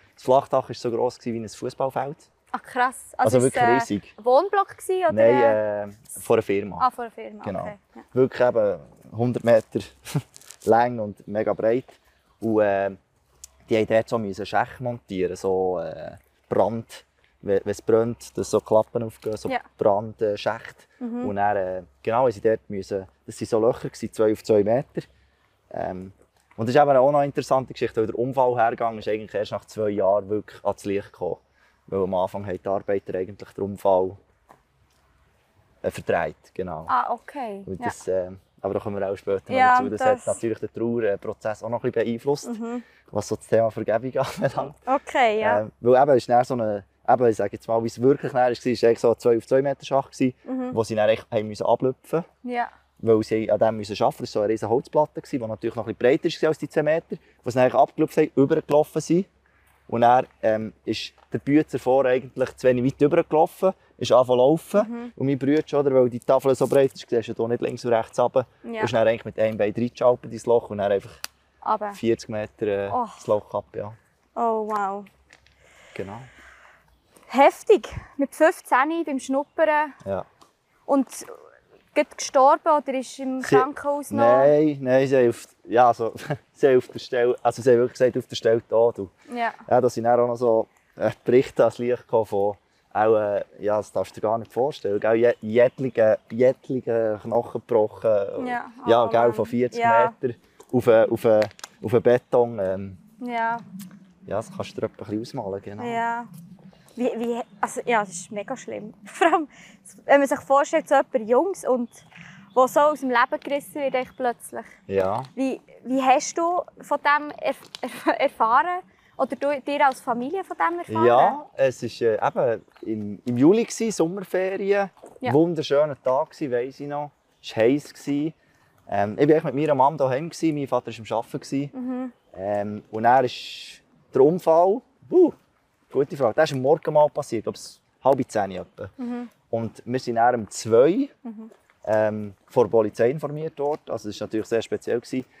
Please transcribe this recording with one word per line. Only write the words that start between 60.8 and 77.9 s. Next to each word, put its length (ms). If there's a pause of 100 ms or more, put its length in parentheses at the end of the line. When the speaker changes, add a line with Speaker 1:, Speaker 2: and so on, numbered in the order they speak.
Speaker 1:
ist 260 (200)
der 60
Büzer 400
vor 280
eigentlich 500
zu 100
wenig 200
weit 160
übergelaufen, 720 (240)
ist 140
angefangen 260
zu 60
laufen. 460
Speaker 2:
Mhm. 240
Speaker 1:
Und 120
mein 120
Bruder 260
schon, 220
oder, 80
weil 140
die 120
Tafel 340
so 120
breit 280
ist, 140
siehst 200
du 60
hier 140
nicht 120
links 240
und 80
rechts 260
runter. 280 (180)
Speaker 2:
Ja. 60
Speaker 1:
Und 140
ist 100
dann 120
eigentlich 200
mit 120
einem 200
Bein 180
reingeschalpert 560
ins 140
Loch 240
und 80
dann 120
einfach 300 (400)
Speaker 2:
Aber 320
Speaker 1:
vierzig 380
Meter, 360
äh, 240
Speaker 2:
Oh. 140 (100)
Speaker 1:
das 120
Loch 280
ab, 100 (120)
ja. 160 (420)
Speaker 2:
Oh, 340
wow. 360 (920)
Speaker 1:
Genau. 240 (1080)
Speaker 2:
Heftig. 640 (280)